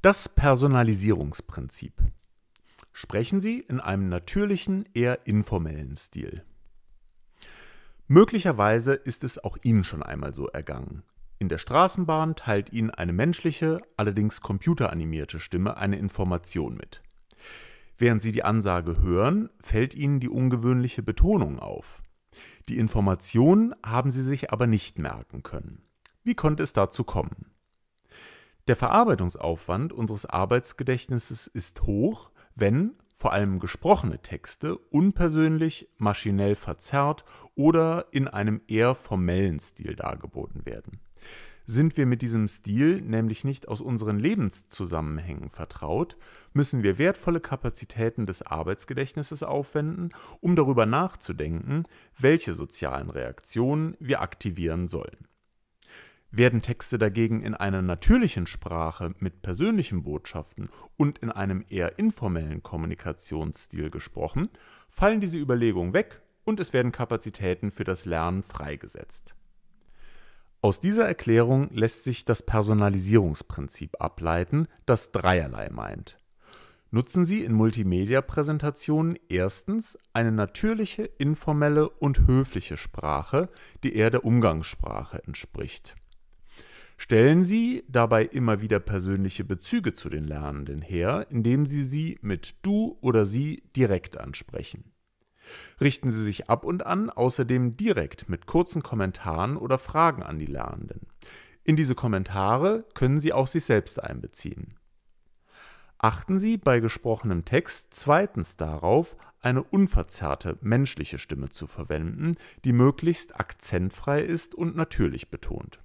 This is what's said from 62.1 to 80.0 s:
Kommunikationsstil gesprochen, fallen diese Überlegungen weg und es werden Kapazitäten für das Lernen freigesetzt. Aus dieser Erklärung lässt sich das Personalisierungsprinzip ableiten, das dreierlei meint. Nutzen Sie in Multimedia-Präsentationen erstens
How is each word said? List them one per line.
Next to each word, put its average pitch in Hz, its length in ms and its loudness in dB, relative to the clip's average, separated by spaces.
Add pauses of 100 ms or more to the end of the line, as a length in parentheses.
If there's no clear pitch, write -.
Kommunikationsstil 78 1300 -8
gesprochen, 80 580 -6 (400)
fallen 214 320 2
diese 170 180 -4
Überlegungen 117 540 0
weg - 300 -2 (220)
und 214 160 -2
es - 120 -6
werden 123 200 2
Kapazitäten 104 800 -4
für - 100 -8
das 92 220 -4
Lernen 87 400 -2
freigesetzt. - 920 -14 (1300)
Aus - 160 4
dieser 214 280 2
Erklärung 131 640 4
lässt 113 320 -2
sich 123 200 -6
das 117 200 0
Personalisierungsprinzip 101 1600 2
ableiten, 85 680 -2 (180)
das - 240 0
dreierlei 76 600 0
meint. 53 500 -12 (720)
Nutzen 147 340 2
Sie 202 160 0
in 113 120 0
Multimedia-Präsentationen 135 1600 0 (100)
erstens 101 720 -2 (140)